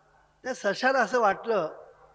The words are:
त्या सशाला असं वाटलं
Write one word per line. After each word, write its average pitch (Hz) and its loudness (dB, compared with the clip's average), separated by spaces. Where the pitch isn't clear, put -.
त्या 254 -8
सशाला 254 0
असं 233 2
वाटलं 196 0